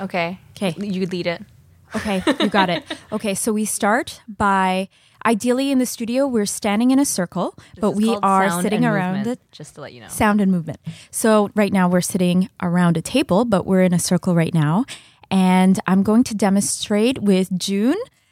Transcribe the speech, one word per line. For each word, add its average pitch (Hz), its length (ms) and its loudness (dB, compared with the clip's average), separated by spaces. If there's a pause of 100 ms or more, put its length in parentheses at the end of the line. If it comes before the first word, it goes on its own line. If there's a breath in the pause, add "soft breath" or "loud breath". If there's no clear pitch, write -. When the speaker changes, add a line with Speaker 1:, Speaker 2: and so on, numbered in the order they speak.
Speaker 1:
Okay. 185 380 -4 (180)
Speaker 2:
Okay. 185 220 -4
Speaker 1:
You 190 280 -4
lead 175 200 -6
it. 170 160 -6 (520)
Speaker 2:
Okay, 202 280 -4 (180)
you - 80 0
got 190 220 2
it. 165 140 -4 (140)
Speaker 1:
<laughs> - 140 -20
Speaker 2:
Okay, 214 220 -4
so - 180 -4
we 214 120 -2
start - 640 -2
by, 190 600 0 (360 soft breath)
ideally 240 460 0
in 269 80 2
the 254 80 0
studio, 240 400 -2
we're 240 180 0
standing 220 460 0
in 269 80 4
a 285 80 4
circle, 190 500 -4
Speaker 1:
This - 240 -20
Speaker 2:
but 131 120 0
Speaker 1:
is 156 40 -2
Speaker 2:
we 208 100 2
Speaker 1:
called 226 180 0
Speaker 2:
are 196 260 2
Speaker 1:
sound 175 140 -2
Speaker 2:
sitting 214 200 0
Speaker 1:
and 220 100 2
Speaker 2:
around 185 240 -2
Speaker 1:
movement, 233 220 -4
Speaker 2:
it. - 120 -20
Speaker 1:
just - 240 -20
to 156 40 -18
let 131 140 -16
you 120 80 -20
know. 98 60 -18
Speaker 2:
Sound 208 340 0
and 190 100 2
movement. 160 260 -4 (320 loud breath)
So 214 440 2
right 202 180 0
now 185 160 4
we're 180 140 2
sitting 180 480 0 (100)
around 175 380 2
a 165 40 -6
table, 247 440 0
but 190 180 0
we're 185 200 2
in 175 100 2
a 175 40 2
circle 180 360 0
right 165 180 2
now. 165 320 2 (460 loud breath)
And 185 560 4
I'm 190 160 2
going 214 220 4
to - 100 -8
demonstrate 208 880 0
with 190 360 2
June. 202 380 0 (360)